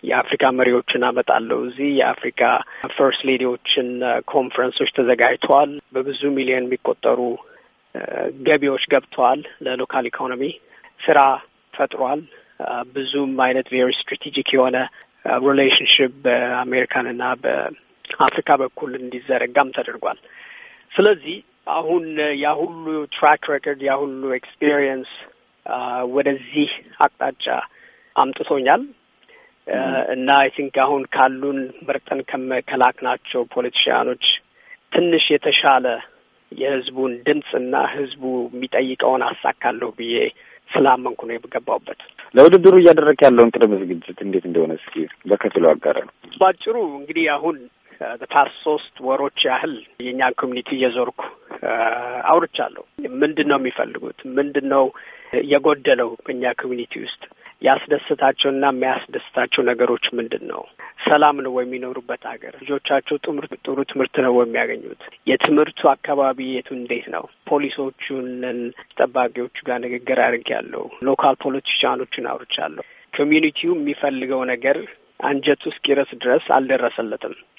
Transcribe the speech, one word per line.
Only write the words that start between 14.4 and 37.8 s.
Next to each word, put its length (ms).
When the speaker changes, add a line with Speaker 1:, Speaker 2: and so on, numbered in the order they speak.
Speaker 1:
የሆነ፣ 260
እ፣ 80
ሪሌሽንሽፕ 760
በአሜሪካንና 1040
በአፍሪካ 1160
በኩል 380
እንዲዘረጋም 800
ተደርጓል። 480
ስለዚህ 440
አሁን 380
ያ 180
ሁሉ 300
ትራክ 380
ሬከርድ፣ 360
ያ 140
ሁሉ 260
ኤክስፒሪየንስ፣ 800
አ፣ 120
ወደዚህ 600
አቅጣጫ 460
አምጥቶኛል። 680
አ፣ 120
Speaker 2:
Mm-hmm. 420
Speaker 1:
እና 260
አይ 160
ቲንክ 280
አሁን 280
ካሉን 520
መርጠን 420
ከመ-፣ 380
ከላክናቸው 840
ፖለቲሽያኖች 760
ትንሽ 340
የተሻለ 600
የህዝቡን 680
ድምፅና 540